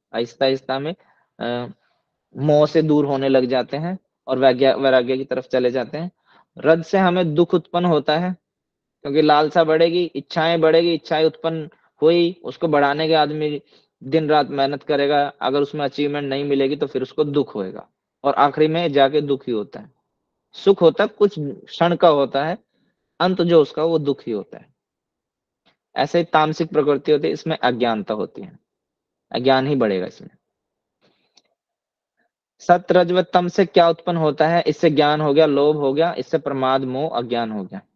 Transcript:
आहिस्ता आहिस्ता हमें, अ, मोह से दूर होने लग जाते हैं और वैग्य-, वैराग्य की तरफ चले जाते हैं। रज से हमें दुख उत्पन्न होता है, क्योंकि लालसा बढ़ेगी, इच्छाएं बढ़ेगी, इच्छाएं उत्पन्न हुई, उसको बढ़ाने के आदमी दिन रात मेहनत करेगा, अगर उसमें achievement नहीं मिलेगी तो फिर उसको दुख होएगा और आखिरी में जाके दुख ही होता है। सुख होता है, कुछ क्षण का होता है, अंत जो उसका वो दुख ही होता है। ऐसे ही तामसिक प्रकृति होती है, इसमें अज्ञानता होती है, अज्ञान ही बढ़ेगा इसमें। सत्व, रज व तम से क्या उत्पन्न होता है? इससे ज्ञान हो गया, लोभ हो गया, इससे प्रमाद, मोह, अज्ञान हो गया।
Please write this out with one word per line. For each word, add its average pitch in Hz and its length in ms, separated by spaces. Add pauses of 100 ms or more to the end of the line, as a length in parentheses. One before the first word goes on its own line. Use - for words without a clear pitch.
(140)
आहिस्ता 120 320
आहिस्ता 135 280
हमें, 143 200 (460)
अ, 120 320 (640)
मोह 147 300
से 156 160
दूर 147 240
होने 139 220
लग 135 160
जाते 127 320
हैं 170 220 (280)
और 127 120
वैग्य-, 131 360
वैराग्य 131 440
की 135 60
तरफ 127 240
चले 127 220
जाते 131 280
हैं। 175 120 (480)
रज 160 260
से 196 140
हमें 180 360
दुख 170 200
उत्पन्न 175 300
होता 156 340
है, 180 180 (680)
क्योंकि 147 200
लालसा 151 420
बढ़ेगी, 165 400
इच्छाएं 165 560
बढ़ेगी, 165 340
इच्छाएं 156 300
उत्पन्न 160 460 (320)
हुई, 170 420
उसको 165 240
बढ़ाने 147 400
के 160 60
आदमी 151 480 (420)
दिन 151 240
रात 147 200
मेहनत 139 340
करेगा, 143 580
अगर 135 200
उसमें 147 240
achievement 143 440
नहीं 139 160
मिलेगी 139 320
तो 147 100
फिर 135 160
उसको 147 220
दुख 143 300
होएगा 98 340 (360)
और 139 100
आखिरी 147 340
में 160 240
जाके 139 280
दुख 139 260
ही 123 60
होता 104 280
है। - 120 (600)
सुख - 300
होता 160 220
है, 160 40
कुछ - 300
क्षण 165 580
का 175 120
होता 139 360
है, 175 140 (640)
अंत 185 220
जो 170 200
उसका 151 220
वो 165 140
दुख 139 280
ही 123 60
होता 98 260
है। - 180 (1200)
ऐसे 156 220
ही 170 60
तामसिक 156 440
प्रकृति 147 440
होती 147 140
है, 160 60
इसमें 156 300
अज्ञानता 117 520
होती - 280
है, - 160 (760)
अज्ञान 131 340
ही 143 100
बढ़ेगा 104 300
इसमें। - 240 (2250)
सत्व, 175 400
रज 175 140
व 180 100
तम 175 260
से 185 180
क्या 170 220
उत्पन्न 170 280
होता 156 320
है? 170 180
इससे 156 240
ज्ञान 151 300
हो 147 140
गया, 156 120
लोभ 147 300
हो 139 160
गया, 165 260
इससे 156 200
प्रमाद, 135 460
मोह, 131 260
अज्ञान 117 420
हो 101 120
गया। 95 160 (140)